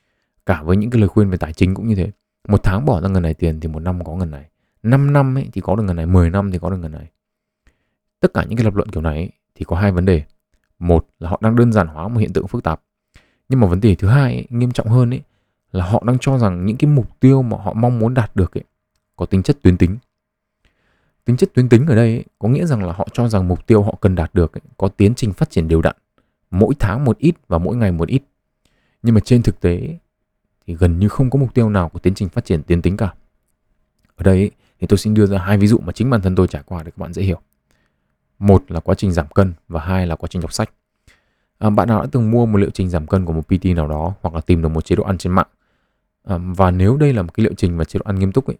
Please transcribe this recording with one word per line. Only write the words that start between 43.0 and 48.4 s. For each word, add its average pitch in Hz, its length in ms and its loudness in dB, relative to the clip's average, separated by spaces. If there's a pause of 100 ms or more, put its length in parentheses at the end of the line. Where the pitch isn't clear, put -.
cân 95 180 0
của 82 80 -4
một 80 140 -2
P - 40 -14 (100)
T - 40 -4
nào 82 220 0
đó 78 340 -4
hoặc 82 140 -6
là 82 60 -4
tìm 87 200 2
được 80 80 -2
một 78 160 -4
chế 92 100 -2
độ 101 80 0
ăn 95 140 -2
trên 90 160 -4
mạng? 92 140 0 (760)
À, 95 140 -4
và 90 340 0
nếu 95 260 2
đây 147 160 2
là 107 80 -2
một 82 120 -8
cái 110 100 0
liệu 107 100 0
trình 87 240 -2
và 80 60 -2
chế - 140 -4
độ - 80 -6
ăn 98 140 -4
nghiêm 95 120 0
túc 131 160 -2